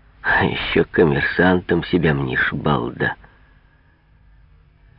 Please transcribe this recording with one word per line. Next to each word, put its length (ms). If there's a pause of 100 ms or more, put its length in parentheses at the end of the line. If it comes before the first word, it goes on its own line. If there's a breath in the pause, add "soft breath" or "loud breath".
(220)
А 220
ещё 460
коммерсантом 960
себя 300
мнишь, 380
балда». 640 (1800)